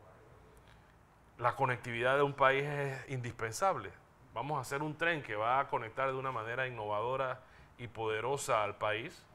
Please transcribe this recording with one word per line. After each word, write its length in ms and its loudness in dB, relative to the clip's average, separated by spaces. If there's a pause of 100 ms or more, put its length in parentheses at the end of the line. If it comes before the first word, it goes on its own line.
(1400)
La 160 2
conectividad 600 2
de 60 6
un 120 4
país 300 6
es 460 -4
indispensable. 800 -2 (440)
Vamos 260 -2
a 20 -2
hacer 220 -4
un 120 -4
tren 280 0
que 120 -6
va 240 2
a 80 2
conectar 420 -2
de 60 -2
una 160 -4
manera 360 -2
innovadora 760 -2 (360)
y 100 -10
poderosa 760 0
al 120 -2
país 600 -2